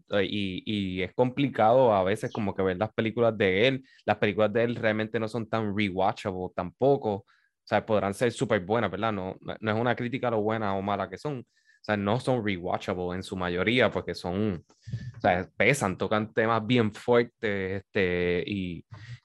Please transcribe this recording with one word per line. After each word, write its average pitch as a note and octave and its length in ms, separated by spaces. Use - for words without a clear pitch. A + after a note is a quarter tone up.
y, F#2+ 420
y F#2+ 380
es F2+ 100
complicado B2 800
a F#2+ 100
veces G#2+ 280
como G2+ 240
que F#2+ 80
ver F#2 140
las G#2+ 160
películas A2+ 440
de G2+ 300
él. C3 160
Las G#2 120
películas G#2 360
de A2+ 100
él A#2+ 140
realmente A2 420
no A2 80
son A2 220
tan A2 260
rewatchable F#2+ 800
tampoco. A#2+ 580
O G2 120
sea, G#2 160
podrán G2+ 280
ser A#2+ 180
súper A#2 300
buenas, G#2 280
¿verdad? G#2 220
No, F#2+ 300
no, - 180
no G#2+ 120
es G#2+ 60
una A#2+ 180
crítica B2 340
a - 20
lo A2 100
buena G#2+ 340
o G2 60
mala G2 280
que F#2 80
son. C#3+ 220
O - 440
sea, G#2 140
no G2+ 220
son B2+ 240
rewatchable F2+ 680
en F#2+ 100
su - 120
mayoría F#2 560
porque F2 240
son, F#2 500
o - 40
sea, F#2 340
pesan, G2+ 420
tocan G#2+ 360
temas A2+ 320
bien A2 280
fuertes, G2+ 880
este, F2+ 640
y, F#2 380